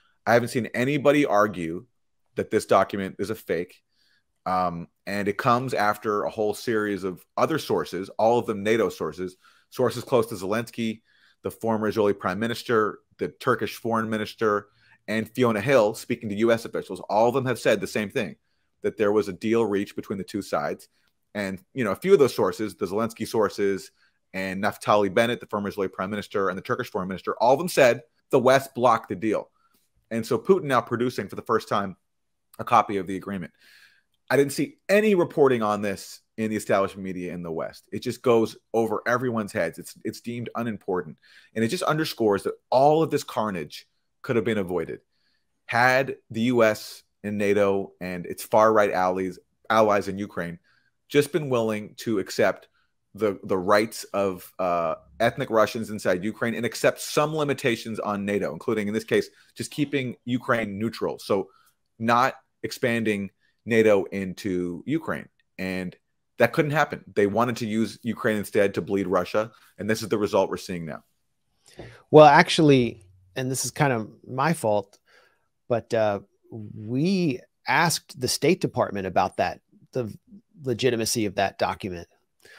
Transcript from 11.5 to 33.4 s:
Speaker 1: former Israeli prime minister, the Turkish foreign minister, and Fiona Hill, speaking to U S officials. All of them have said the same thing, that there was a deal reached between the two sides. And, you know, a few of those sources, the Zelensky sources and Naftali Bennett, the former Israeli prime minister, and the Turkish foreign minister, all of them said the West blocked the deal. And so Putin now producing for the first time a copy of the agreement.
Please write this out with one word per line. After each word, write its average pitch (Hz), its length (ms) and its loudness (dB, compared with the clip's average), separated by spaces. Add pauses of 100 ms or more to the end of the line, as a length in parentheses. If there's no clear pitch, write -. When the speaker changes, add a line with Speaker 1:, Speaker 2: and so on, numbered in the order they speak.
Speaker 1:
former 110 360 -2
Israeli 104 260 2
prime 98 260 -4
minister, 113 600 -2 (180)
the 92 100 -4
Turkish 107 480 -2
foreign 113 340 -2
minister, 107 580 -2 (400)
and 107 220 -2
Fiona 120 320 2
Hill, 113 320 4
speaking 113 360 -6
to 101 60 -6
U 113 160 4
S 113 140 0
officials. 85 340 -8 (100)
All 107 180 4
of 120 60 2
them 131 120 0
have 123 140 -2
said 117 200 2
the 92 80 -4
same 107 220 -4
thing, 101 280 -6 (440)
that 101 160 -4
there 104 140 4
was 104 160 2
a 95 60 -6
deal 110 320 0
reached 101 300 -2
between 104 220 -8
the 92 60 -8
two 101 180 -6
sides. 80 460 -6 (480)
And, 98 260 -6 (120)
you 131 100 -4
know, 101 80 0
a 95 40 -2
few 185 180 2
of 190 60 10
those 131 160 4
sources, 101 400 -2
the 101 120 -4
Zelensky 110 400 -4
sources 98 640 -2 (420)
and 95 300 -6
Naftali 104 500 2
Bennett, 117 260 2
the - 80 -18
former 101 220 -4
Israeli 92 200 -4
prime 95 200 -6
minister, 101 400 -4
and 90 80 -4
the 92 60 -10
Turkish 123 260 -4
foreign 92 180 -6
minister, 95 300 -6
all 120 160 4
of 139 60 2
them 180 80 -4
said 127 340 4 (300)
the 139 80 4
West 131 340 4
blocked 117 360 2
the 107 60 -6
deal. 92 340 -4 (640)
And 113 140 -4
so 123 140 0
Putin 190 240 2
now 135 180 2
producing 120 460 -2
for 92 80 -16
the 104 80 -10
first 113 260 0
time 101 260 -2 (640)
a 110 60 -8
copy 107 340 2
of 92 100 -6
the 95 80 -6
agreement. 92 380 -8 (800)